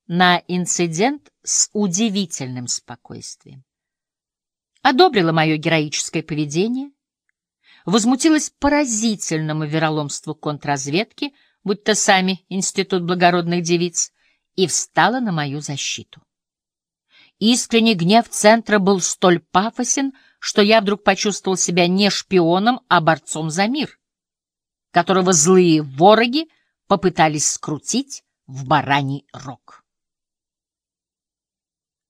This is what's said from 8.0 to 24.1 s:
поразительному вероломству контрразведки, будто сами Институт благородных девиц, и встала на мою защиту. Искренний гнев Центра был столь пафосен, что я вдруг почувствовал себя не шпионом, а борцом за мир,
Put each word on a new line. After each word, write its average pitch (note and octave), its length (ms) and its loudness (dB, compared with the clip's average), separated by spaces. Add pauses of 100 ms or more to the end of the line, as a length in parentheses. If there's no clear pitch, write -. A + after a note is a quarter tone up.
поразительному G#3+ 1160 -2
вероломству D#3 680 -4
контрразведки, D3 1000 -6 (300)
будто G#3 300 -2
сами F#3+ 540 0
Институт F#3 540 -4
благородных F3 600 0
девиц, E3+ 480 -2 (460)
и F#3 100 2
встала F#3+ 540 -2
на G#3+ 120 -4
мою D3 280 -4
защиту. - 600 -10 (1160)
Искренний A3+ 560 2
гнев G3 340 2
Центра G#3+ 500 2
был F#3+ 220 2
столь F3 400 2
пафосен, A#3+ 720 -2 (260)
что - 240 0
я G#3+ 180 6
вдруг G3+ 220 -2
почувствовал G3 540 -2
себя F3 320 2
не G3 200 2
шпионом, F#3+ 800 0
а F3+ 120 2
борцом D#3 500 -2
за F#3+ 160 -2
мир, C4 320 -6 (920)